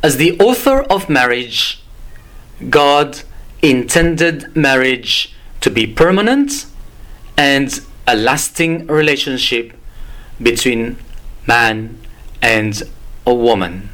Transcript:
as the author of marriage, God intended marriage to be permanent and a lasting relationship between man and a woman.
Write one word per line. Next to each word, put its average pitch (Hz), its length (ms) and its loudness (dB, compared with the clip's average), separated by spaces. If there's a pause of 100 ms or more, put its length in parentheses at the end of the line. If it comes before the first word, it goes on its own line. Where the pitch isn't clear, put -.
as 143 140 2
the 170 240 2
author 240 500 4
of 196 180 0
marriage, 123 720 0 (880)
God 143 520 4 (400)
intended 160 960 2
marriage 131 760 2 (280)
to - 100 2
be 110 160 0
permanent 214 800 2 (720)
and 139 440 2 (260)
a 120 100 4
lasting 165 720 -2
relationship 139 840 0 (720)
between 117 540 0 (500)
man 110 520 2 (440)
and 107 400 0 (420)
a 123 100 4
woman. 104 600 0